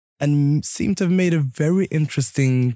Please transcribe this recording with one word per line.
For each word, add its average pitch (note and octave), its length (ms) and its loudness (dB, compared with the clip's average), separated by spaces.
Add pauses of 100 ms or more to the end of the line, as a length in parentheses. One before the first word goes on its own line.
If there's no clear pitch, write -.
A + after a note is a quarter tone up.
(200)
and D3 460 2
seem - 300 -2
to F#3+ 100 -2
have F3 60 0
made F3+ 220 2
a E3 60 2
very D3+ 460 0
interesting C3 920 0